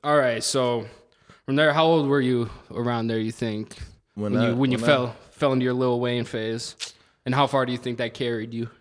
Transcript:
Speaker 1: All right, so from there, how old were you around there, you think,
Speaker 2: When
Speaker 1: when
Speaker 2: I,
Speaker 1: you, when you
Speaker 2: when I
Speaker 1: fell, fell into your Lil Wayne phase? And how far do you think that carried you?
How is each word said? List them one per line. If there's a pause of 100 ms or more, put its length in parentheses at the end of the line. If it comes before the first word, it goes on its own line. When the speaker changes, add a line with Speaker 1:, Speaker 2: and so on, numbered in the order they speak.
Speaker 1:
All
right,
so (600)
from
there,
how
old
were
you (240)
around
there,
you
think, (380)
Speaker 2:
When
Speaker 1:
when
Speaker 2:
I,
Speaker 1:
you,
when
you
Speaker 2:
when
I
Speaker 1:
fell, (140)
fell
into
your
Lil
Wayne
phase? (500)
And
how
far
do
you
think
that
carried
you? (120)